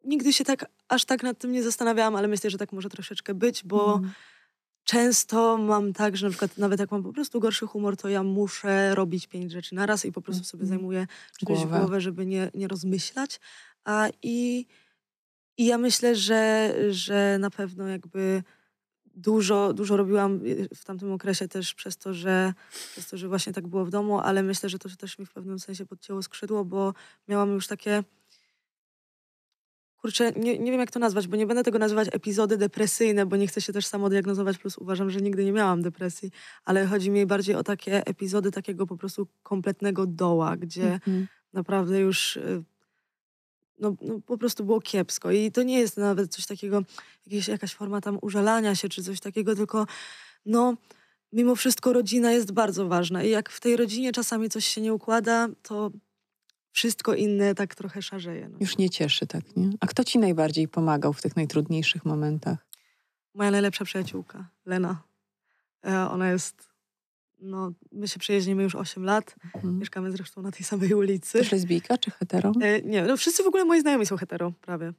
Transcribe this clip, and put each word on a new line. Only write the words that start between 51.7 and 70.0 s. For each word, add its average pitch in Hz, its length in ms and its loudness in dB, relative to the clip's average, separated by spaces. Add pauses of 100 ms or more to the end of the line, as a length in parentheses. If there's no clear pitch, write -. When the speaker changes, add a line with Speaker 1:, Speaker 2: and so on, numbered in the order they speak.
Speaker 1:
rodzina 233 400 4
jest 220 200 2
bardzo 190 360 0
ważna 175 340 0
i 214 80 4
jak 214 200 0
w - 100 -16
tej 240 160 4
rodzinie 240 360 0
czasami 226 360 -2
coś 220 180 -2
się - 140 -2
nie 220 140 0
układa, 233 540 2 (140)
to 208 280 -4 (840)
wszystko - 420 0
inne 202 400 2
tak 196 200 -4
trochę 190 280 -10
szarzeje, 175 460 -10
no. - 120 -18
Speaker 2:
Już 196 180 -2
nie 185 120 4
cieszy, - 360 0
tak, - 300 -8
nie? 185 140 2 (100)
A - 60 -2
kto - 180 0
ci - 140 2
najbardziej 160 500 4
pomagał 147 440 2
w - 100 -6
tych 151 140 -2
najtrudniejszych 160 680 0
momentach? 151 600 -2 (680)
Speaker 1:
Moja 202 160 2
najlepsza 202 340 2
przyjaciółka, 185 640 -8 (180)
Lena. 185 360 0 (840)
E, 190 240 0
ona 185 220 0
jest, - 360 -4 (720)
no, 190 340 -8 (200)
my 202 160 -8
się 185 120 -8
przyjaźnimy 196 420 2
już 185 120 0
osiem 185 300 -8
lat. 214 300 0 (200)
Speaker 2:
Mhm. 185 240 -4
Speaker 1:
Mieszkamy 190 340 -6